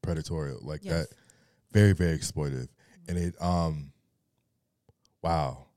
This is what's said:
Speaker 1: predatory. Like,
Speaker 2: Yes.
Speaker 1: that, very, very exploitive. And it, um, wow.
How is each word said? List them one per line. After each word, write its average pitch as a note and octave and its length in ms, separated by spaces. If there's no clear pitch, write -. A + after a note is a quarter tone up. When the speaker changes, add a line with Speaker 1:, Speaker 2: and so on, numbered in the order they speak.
Speaker 1:
predatory. D#2 580
Like, D2+ 220
Speaker 2:
Yes. E2 260
Speaker 1:
that, - 80
very, G#2 220
very E2+ 260
exploitive. C2+ 500
And F2 100
it, F2 220
um, D#2+ 520
wow. D2+ 440